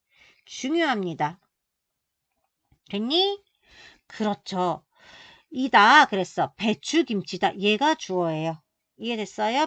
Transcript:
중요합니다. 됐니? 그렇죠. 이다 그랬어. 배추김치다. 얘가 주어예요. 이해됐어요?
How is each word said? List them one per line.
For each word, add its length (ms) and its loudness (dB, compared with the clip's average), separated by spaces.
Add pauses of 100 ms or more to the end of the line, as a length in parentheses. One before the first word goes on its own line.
(440)
중요합니다. 920 -4 (1500)
됐니? 520 -2 (640)
그렇죠. 760 -4 (680)
이다 560 6
그랬어. 500 -2
배추김치다. 1040 -2
얘가 360 2
주어예요. 680 -4 (360)
이해됐어요? 720 -4